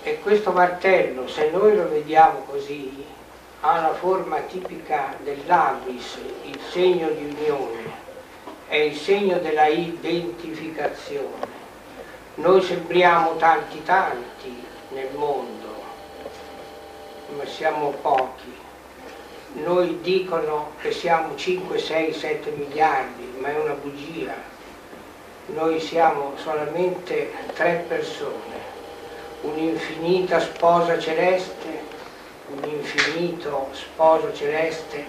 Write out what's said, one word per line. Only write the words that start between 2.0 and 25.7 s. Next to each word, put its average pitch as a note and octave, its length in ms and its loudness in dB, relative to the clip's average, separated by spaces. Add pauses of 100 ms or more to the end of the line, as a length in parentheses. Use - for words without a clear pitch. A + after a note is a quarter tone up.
così, C#3 560 -8 (580)
ha E3 200 4
la - 120 2
forma E3+ 480 0
tipica - 840 -6
dell'abris, C#3+ 960 0 (280)
il - 140 -10 (100)
segno F3 400 4
di D3 140 -2
unione, D3 600 -2 (840)
è D#3 100 -2
il D3+ 180 2
segno G3 420 2
della D#3 300 4
identificazione. D#3+ 1900 -4 (760)
Noi F3+ 260 8
sembriamo E3+ 720 4
tanti D#3+ 480 4
tanti B2 800 0 (260)
nel C3+ 240 -6
mondo, C#3+ 680 -4 (1500)
ma - 80 -6
siamo D3+ 560 0
pochi. - 560 0 (1040)
Noi F3 380 2
dicono D#3+ 680 0 (100)
che D3+ 100 -2
siamo D#3+ 440 0
cinque, F3+ 420 -2
sei, D#3 360 0
sette D3+ 380 -4
miliardi, C#3+ 840 0
ma C3+ 120 -4
è D3+ 100 -2
una D3 140 0
bugia. C#3+ 600 -8 (1120)
Noi D#3+ 320 0